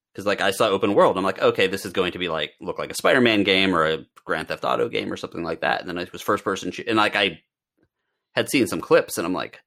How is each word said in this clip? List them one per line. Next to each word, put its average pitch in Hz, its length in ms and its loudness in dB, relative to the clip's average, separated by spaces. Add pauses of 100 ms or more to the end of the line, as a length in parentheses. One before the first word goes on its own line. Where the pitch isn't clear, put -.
(160)
'Cause, 98 100 -10
like, 101 160 0
I 98 100 2
saw 113 160 0
open 101 260 0
world, 113 240 4
I'm 92 60 0
like, 95 180 -2
"Okay, 113 260 4
this 95 180 -6
is 95 60 -10
going 90 220 0
to 92 60 -10
be, 87 100 -4
like, 78 320 -4
look 85 180 -6
like 76 120 -8
a - 40 -12
Spider-Man 120 480 4
game 95 320 4
or 80 100 4
a 78 200 -2 (180)
Grand 82 240 -4
Theft 78 160 -6
Auto 60 240 0
game - 240 -4
or - 60 -6
something - 260 -8
like 82 180 -6
that." 69 200 0
And 87 80 -10
then 87 80 -8
it 90 160 -8
was - 80 -12
first 104 240 -2
person 92 260 -4
shoo-, - 160 -10
and, 110 100 0
like, 104 180 2
I 98 260 0 (920)
had 117 140 0
seen 123 180 2
some 90 120 -6
clips, - 380 2
and 90 100 -2
I'm 92 60 -2
like, 64 340 -8